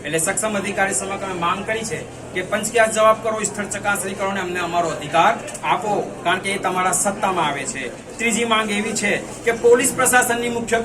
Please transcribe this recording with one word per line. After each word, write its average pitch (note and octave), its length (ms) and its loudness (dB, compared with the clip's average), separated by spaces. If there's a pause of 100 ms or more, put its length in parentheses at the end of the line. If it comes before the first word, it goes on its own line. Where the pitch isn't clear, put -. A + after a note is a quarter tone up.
એટલે D3+ 160 -2
સક્ષમ G#3+ 360 -2
અધિકારી G3 440 0
સમક્ષ G3 280 -6
અમે F#3 120 -6
માંગ F3 260 0
કરી A3 240 -4
છે C#3+ 100 -6 (340)
કે F3+ 80 -4 (100)
પંચક્યાસ G#3+ 460 2
જવાબ A3 260 6
કરો, A3 120 0 (140)
સ્થળ G3 240 -6
ચકાસણી G3+ 460 -2
કરો G3 120 0
ને G3 100 -2
અમને F3+ 200 -4
અમારો E3+ 360 0
અધિકાર E3 360 4 (380)
આપો, G#3 200 0 (300)
કારણ F3 240 0
કે G3 80 -2
એ F#3+ 140 -4
તમારા F3+ 340 0
સત્તામાં F#3+ 480 0
આવે C3+ 240 -4
છે. B2+ 180 -6 (260)
ત્રીજી A3+ 360 0
માંગ G#3+ 240 2
એવી G#3+ 240 -2
છે - 100 0 (320)
કે A#3 80 2 (140)
પોલીસ B3 320 8
પ્રશાસનની A#3+ 580 2
મુખ્ય A#3 300 0